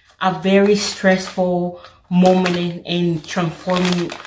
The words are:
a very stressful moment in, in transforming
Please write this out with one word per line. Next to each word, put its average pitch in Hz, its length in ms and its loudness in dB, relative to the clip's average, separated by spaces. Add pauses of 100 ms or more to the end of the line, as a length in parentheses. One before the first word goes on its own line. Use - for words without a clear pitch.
(220)
a 175 200 -2
very 196 340 4
stressful 180 1040 -2 (300)
moment 180 480 4
in, 175 260 -6
in 170 380 -2
transforming 175 880 -4 (160)